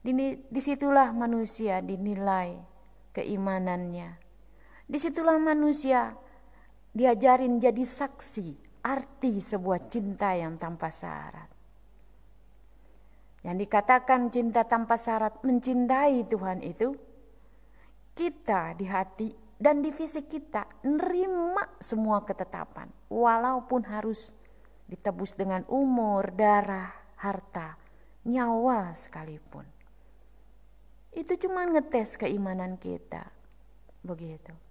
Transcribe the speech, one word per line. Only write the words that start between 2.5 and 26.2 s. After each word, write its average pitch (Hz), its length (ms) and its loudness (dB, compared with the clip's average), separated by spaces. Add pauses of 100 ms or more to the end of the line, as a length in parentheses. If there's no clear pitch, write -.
keimanannya. 180 1040 -4 (720)
Disitulah 320 480 2
manusia 294 800 2 (800)
diajarin 247 640 4
jadi 240 240 4
saksi - 960 -4
arti 254 560 -2
sebuah 185 480 -2
cinta 202 480 -2
yang 165 240 -4
tanpa 165 320 -6
syarat. 160 640 -12 (1900)
Yang 185 240 -4
dikatakan 247 640 4
cinta 233 320 2
tanpa 233 320 2
syarat, 220 480 -2
mencintai 254 800 4
Tuhan 185 400 -4
itu, 214 320 -2 (1200)
kita 196 640 -2
di 190 80 -6
hati 190 400 -4 (300)
dan 285 240 4
di 311 80 -2
fisik 302 400 -8
kita 285 400 -8 (160)
nerima 359 800 0 (160)
semua 214 400 0
ketetapan, - 680 -8 (200)
walaupun 240 800 2
harus 214 400 -4 (560)
ditebus 185 500 -4
dengan 190 300 -2
umur, 226 680 2